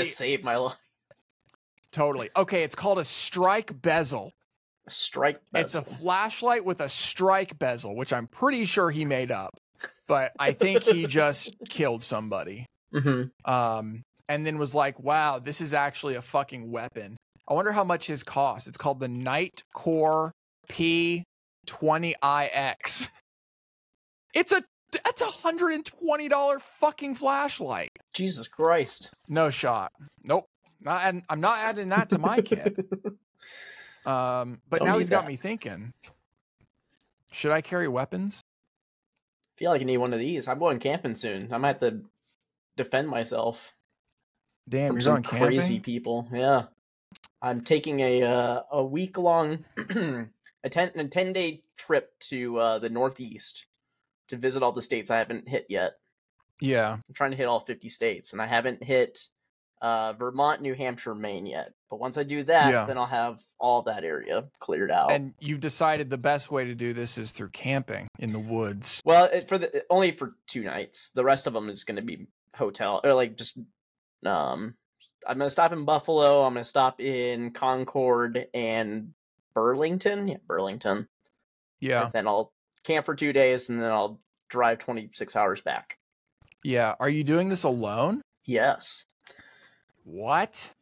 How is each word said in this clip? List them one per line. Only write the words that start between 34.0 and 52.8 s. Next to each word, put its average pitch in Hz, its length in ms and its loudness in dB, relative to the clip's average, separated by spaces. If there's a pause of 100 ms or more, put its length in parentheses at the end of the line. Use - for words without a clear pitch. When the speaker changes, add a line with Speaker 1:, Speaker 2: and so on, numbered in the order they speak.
Speaker 1:
Um, 127 560 -2 (100)
but - 80 2
Speaker 2:
Don't - 80 2
Speaker 1:
now 180 80 4
Speaker 2:
need 180 60 4
Speaker 1:
he's 175 100 0
got 190 120 4
Speaker 2:
that. 147 60 -8
Speaker 1:
me 139 60 -8
thinking, 123 580 -10 (1400)
should - 180 -2
I 156 100 4
carry 175 280 -2
weapons? 185 520 -4 (1160)
Speaker 2:
Feel 170 160 0
like 147 80 4
I 131 40 -4
need 127 140 2
one 123 140 0
of 113 80 -2
these. 143 260 -4
I'm 135 140 -4
going 156 180 2
camping 135 380 -2
soon. 107 360 -6
I 117 60 -2
might 139 100 2
have 135 120 0
to 113 220 0 (760)
defend 135 320 -2
myself 117 640 -4 (960)
Speaker 1:
Damn, 135 220 0
Speaker 2:
from 127 60 0
Speaker 1:
you're 120 40 -2
Speaker 2:
some 135 140 4
Speaker 1:
going 127 100 0
camping? - 220 0 (120)
Speaker 2:
crazy - 220 0
people. 120 520 -6
Yeah. 127 340 4 (760)
I'm 120 200 -4
taking 151 360 0
a, 127 240 4
uh, 120 380 2 (100)
a 139 140 0
week 175 340 -4
long, 165 460 2 (120)
<clears throat> - 0 -
a 147 920 -6
ten, 175 240 0
a 151 140 -4
ten 185 240 0
day 170 320 -2 (120)
trip - 400 0 (120)
to, 123 300 -4
uh, 113 200 4
the 113 120 -4